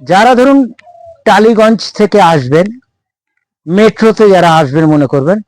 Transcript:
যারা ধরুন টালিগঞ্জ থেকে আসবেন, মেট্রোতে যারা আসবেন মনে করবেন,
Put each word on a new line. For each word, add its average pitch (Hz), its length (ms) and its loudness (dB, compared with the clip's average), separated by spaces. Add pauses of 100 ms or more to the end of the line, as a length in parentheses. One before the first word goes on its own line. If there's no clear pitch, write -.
যারা 208 320 0
ধরুন 262 360 0 (540)
টালিগঞ্জ 220 680 0
থেকে 208 280 0
আসবেন, 160 460 0 (1000)
মেট্রোতে 214 640 0
যারা 170 260 2
আসবেন 156 300 0
মনে 151 220 0
করবেন, 151 400 -4